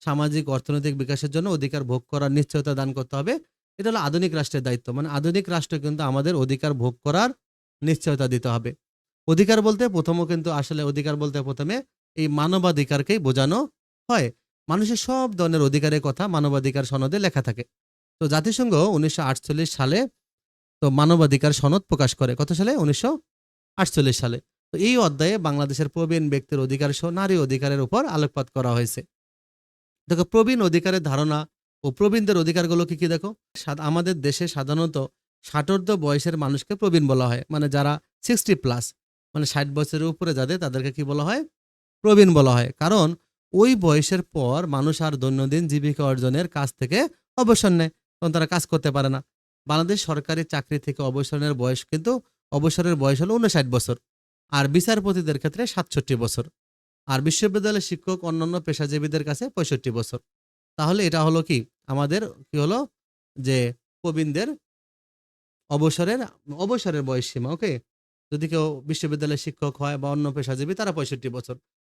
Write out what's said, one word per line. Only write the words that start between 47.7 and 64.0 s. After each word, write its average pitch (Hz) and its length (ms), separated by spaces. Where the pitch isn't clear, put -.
তখন 170 100
তারা 156 160
কাজ 175 180
করতে 151 260
পারে 139 180
না। 135 140
বাংলাদেশ 170 340
সরকারি 160 420
চাকরি 151 360
থেকে 147 240
অবসরের 143 500
বয়স 127 320
কিন্তু, 226 360
অবসরের 165 440
বয়স 139 260
হলো 196 140
ঊনষাট 208 300
বছর, 123 300
আর 139 160
বিচারপতিদের 180 720
ক্ষেত্রে 175 300
সাতষট্টি - 480
বছর, 117 340
আর 135 160
বিশ্ববিদ্যালয়ের 202 600
শিক্ষক, 180 420
অন্যান্য 165 380
পেশাজীবীদের 151 640
কাছে 151 260
পঁয়ষট্টি 143 420
বছর। 117 280
তাহলে 175 300
এটা 160 160
হলো 160 200
কি 127 220
আমাদের, 143 340
কি - 140
হলো 196 300
যে 127 360